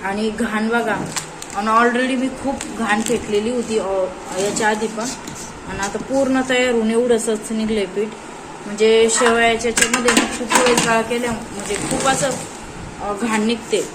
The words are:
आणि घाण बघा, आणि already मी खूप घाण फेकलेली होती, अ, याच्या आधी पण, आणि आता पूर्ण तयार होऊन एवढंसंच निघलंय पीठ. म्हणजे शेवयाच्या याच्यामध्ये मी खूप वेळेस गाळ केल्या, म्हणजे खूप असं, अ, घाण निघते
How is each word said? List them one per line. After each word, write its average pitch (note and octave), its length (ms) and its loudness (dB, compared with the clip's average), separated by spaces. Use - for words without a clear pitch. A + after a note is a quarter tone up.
आणि G#3 260 0
घाण G#3+ 400 -2
बघा, A3 260 0
आणि G#3 120 -2
already A#3+ 500 4
मी C4 100 0
खूप C4 280 -4
घाण G#3+ 240 0
फेकलेली G#3+ 500 0
होती, A3 280 0
अ, F#3 80 -2
याच्या G#3 300 0
आधी G#3+ 200 0
पण, A3 180 -6
आणि F#3+ 100 -8
आता G3+ 180 -4
पूर्ण C4 520 2
तयार B3+ 240 4
होऊन A3+ 180 2
एवढंसंच A3+ 600 2
निघलंय A3 340 0
पीठ. G3+ 220 -2
म्हणजे A3 460 6
शेवयाच्या A#3 600 4
याच्यामध्ये A#3+ 420 2
मी A3+ 260 2
खूप B3 220 2
वेळेस A#3+ 260 4
गाळ A3+ 140 4
केल्या, A#3+ 300 -2
म्हणजे G3+ 440 -6
खूप C4 320 -2
असं, C4 220 2
अ, G3+ 200 -4
घाण A3 220 0
निघते A3+ 520 0